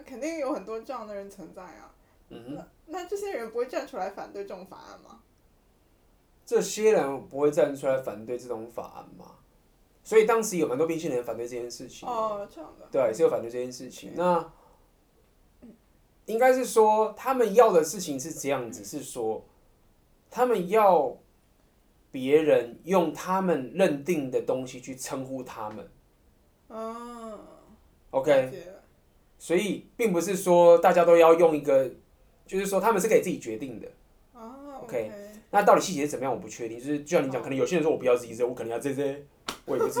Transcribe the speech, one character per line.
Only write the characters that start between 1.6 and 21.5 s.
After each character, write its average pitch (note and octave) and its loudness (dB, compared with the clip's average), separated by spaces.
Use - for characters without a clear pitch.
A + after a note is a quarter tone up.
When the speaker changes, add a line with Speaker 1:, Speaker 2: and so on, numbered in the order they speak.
Speaker 1:
啊。 - -20
Speaker 2:
嗯 A#2 -18
哼。 C#4+ -12
Speaker 1:
那， - -14
那 F4 -10
这 G4 -10
些 G4+ -8
人 A3+ -8
不 A#3 -8
会 B3 -2
站 C#4 -8
出 - -14
来 F#3+ -6
反 - -14
对 G3+ -12
这 G3+ -14
种 F#3 -16
法 - -20
案 - -20
吗？ - -20
Speaker 2:
这 A#3 0
些 G#3+ 0
人 C#3 -2
不 C3+ -8
会 D3 4
站 C#3+ 2
出 C3+ -6
来 C3 2
反 A2 -10
对 A#2+ -8
这 B2 -16
种 A#2 -10
法 - -12
案 - -20
吗？ - -20
所 G#3+ 2
以 A3 8
当 A3+ 2
时 F#3 -4
有 D#3 2
蛮 B2 -2
多 D#3+ 2
变 E3 -2
性 D#3+ -6
人 B2 -2
反 A2+ -6
对 A#2+ -8
这 B2 -10
件 A#2+ -8
事 B2 -16
情 - -16
啊。 B3 -4
Speaker 1:
哦， G#3+ -4
这 E4 -20
样 - -18
的。 - -20
Speaker 2:
对， B2 2
是 D#3+ -2
有 - 6
反 A#2 -2
对 A2+ -10
这 B2 -10
件 B2+ -6
事 B2+ -14
情。 - -18
Speaker 1:
OK。 - -14
Speaker 2:
那 F3 0
应 A3 -2
该 B3+ 6
是 B3+ 0
说， G#3+ 4
他 C4 -2
们 A3+ 2
要 A3+ 8
的 E3+ 6
事 - -4
情 C#3+ -6
是 D3+ -10
这 C#3+ -8
样 B2+ -4
子， G#2 -14
是 C#3+ -12
说， A2 -6
他 B3 0
们 G3 0
要 F3+ 4